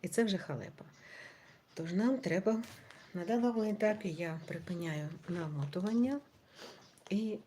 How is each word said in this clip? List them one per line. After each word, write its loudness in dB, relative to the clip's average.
І -4
це 2
вже 2
халепа. -8
Тож -4
нам 4
треба, 2
на -4
даному 4
етапі 2
я -4
припиняю -4
намотування 0
і 0